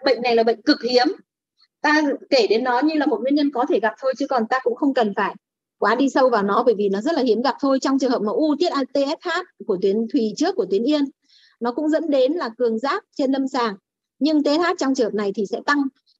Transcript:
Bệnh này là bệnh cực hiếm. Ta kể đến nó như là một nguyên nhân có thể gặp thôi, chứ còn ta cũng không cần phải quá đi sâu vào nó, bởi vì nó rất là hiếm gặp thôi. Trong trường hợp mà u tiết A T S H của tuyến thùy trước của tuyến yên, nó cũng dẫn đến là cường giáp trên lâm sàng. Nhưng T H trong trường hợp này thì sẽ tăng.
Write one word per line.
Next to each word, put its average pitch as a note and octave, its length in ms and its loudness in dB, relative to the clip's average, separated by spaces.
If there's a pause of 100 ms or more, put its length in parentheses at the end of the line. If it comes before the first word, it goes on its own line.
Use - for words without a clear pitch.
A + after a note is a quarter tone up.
Bệnh A#3+ 180 2
này A#3+ 140 2
là A3+ 60 4
bệnh A3+ 200 0
cực - 200 0
hiếm. A#3+ 240 2 (760)
Ta D4+ 220 2 (280)
kể B3 160 4
đến A3 180 2
nó B3 200 0
như D#4 100 2
là D4 120 0
một A3 140 0
nguyên C4+ 140 0
nhân C#4+ 160 2
có B3+ 180 -2
thể C#4 120 2
gặp G#3+ 220 -2
thôi, C4+ 160 0
chứ C#4 80 -2
còn A#3+ 200 0
ta C4 160 0
cũng A#3 120 0
không C#4 200 0
cần G#3+ 220 0
phải F#3+ 180 -2 (440)
quá G#3 160 2
đi C4 160 2
sâu C4 200 4
vào A3 120 2
nó, G3+ 240 0
bởi A#3+ 80 4
vì G3+ 140 0
nó G3 120 -2
rất D4+ 140 -2
là C#4 80 0
hiếm A#3 200 0
gặp C4+ 180 0
thôi. C4+ 200 0
Trong C4+ 180 0
trường C4 120 0
hợp A3+ 120 0
mà G#3 100 -2
u D4+ 260 0
tiết F4 100 0
A C#4 160 -2
T - 120 -6
S C#4 300 -2
H F4 40 -6 (360)
của F#3+ 160 -2
tuyến G#3+ 300 0
thùy A3 240 0
trước F4+ 200 -2
của F#3+ 140 -2
tuyến G3 120 0
yên, C#4+ 220 0 (560)
nó B3 120 -4
cũng D4+ 160 -4
dẫn D#4 220 0
đến C4+ 220 2
là D#4+ 260 -4
cường A3+ 200 0
giáp C#4 240 -4 (140)
trên C4+ 160 0
lâm C4+ 160 -2
sàng. A#3 280 -2 (420)
Nhưng D4+ 240 2
T D4 40 0
H D4+ 180 2 (140)
trong C4+ 160 0
trường B3+ 120 0
hợp - 80 -4
này G3+ 200 -2
thì G#3 120 -4
sẽ A#3 200 -6
tăng. C#4+ 160 2 (380)